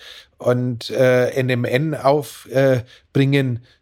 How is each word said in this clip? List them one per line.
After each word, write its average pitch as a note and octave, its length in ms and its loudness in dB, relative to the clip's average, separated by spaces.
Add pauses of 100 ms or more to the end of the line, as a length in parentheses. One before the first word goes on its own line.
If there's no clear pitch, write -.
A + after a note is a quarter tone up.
(360)
und, B2 540 -4
äh, B2+ 400 2
N C3 180 -2
M A#2+ 160 -2
N D3 300 -2
auf, C#3+ 560 -2
äh, C3 320 2 (320)
bringen C3+ 460 0 (220)